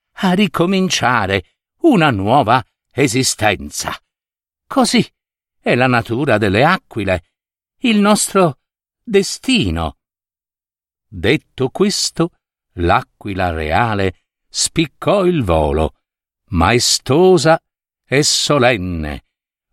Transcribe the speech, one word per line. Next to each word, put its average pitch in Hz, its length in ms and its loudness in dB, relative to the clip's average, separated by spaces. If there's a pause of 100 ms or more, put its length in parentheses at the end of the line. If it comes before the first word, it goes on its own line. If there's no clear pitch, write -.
(140)
a 185 180 0
ricominciare 170 1120 0 (380)
una 185 300 4
nuova 113 520 2 (260)
esistenza. 107 1040 -2 (720)
Così 240 400 0 (540)
è 196 160 -2
la 123 120 2
natura 120 500 0
delle 104 260 2
aquile, 107 640 -2 (540)
il 220 200 2
nostro 196 600 2 (440)
destino." 165 920 -2 (1160)
Detto 123 540 -2
questo, - 640 -2 (460)
l'aquila 92 760 -2
reale 95 680 -2 (260)
spiccò - 760 -2
il 175 180 0
volo, 78 520 0 (560)
maestosa 139 1080 2 (460)
e 139 160 0
solenne, 92 1000 -2 (480)